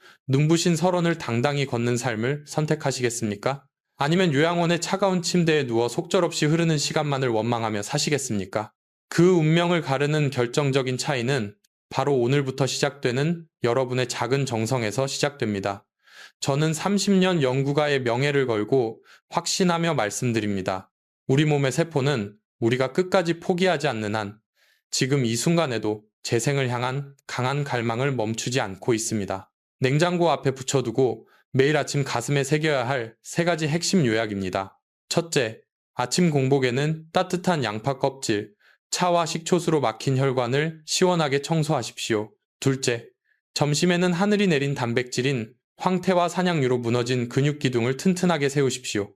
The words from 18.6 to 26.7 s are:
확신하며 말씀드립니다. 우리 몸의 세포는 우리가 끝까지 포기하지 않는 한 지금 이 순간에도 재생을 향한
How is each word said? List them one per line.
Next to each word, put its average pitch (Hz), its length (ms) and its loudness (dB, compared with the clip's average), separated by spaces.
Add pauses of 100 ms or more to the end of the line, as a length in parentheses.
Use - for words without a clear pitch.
확신하며 170 640 0
말씀드립니다. 104 1000 -2 (340)
우리 139 180 4
몸의 143 280 2
세포는 143 640 -2 (240)
우리가 127 320 2
끝까지 180 480 0
포기하지 175 480 0
않는 107 260 -4
한 104 240 -6 (540)
지금 139 320 0
이 113 100 0
순간에도 120 680 0 (180)
재생을 135 460 0
향한 127 480 -4 (100)